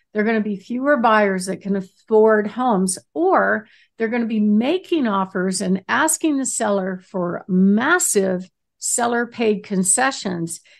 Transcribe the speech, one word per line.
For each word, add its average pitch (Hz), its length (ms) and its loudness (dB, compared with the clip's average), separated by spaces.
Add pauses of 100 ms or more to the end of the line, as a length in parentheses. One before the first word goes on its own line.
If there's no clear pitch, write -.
(140)
there 214 100 -2
are - 20 -2
gonna 220 160 0
be 208 140 -4
fewer 262 420 -2
buyers 208 480 2
that 185 160 -8
can 196 140 -2
afford 214 720 2
homes, 202 500 -2 (160)
or 214 540 0 (300)
they're 226 100 -2
gonna 233 180 -2
be 220 140 -2
making 254 680 0
offers 190 560 -2
and 190 260 -2
asking 285 500 0
the 262 80 -2
seller 190 600 -2
for 180 420 -6
massive 196 1000 2 (300)
seller 240 480 -2
paid 214 360 -2
concessions 190 1000 -2 (180)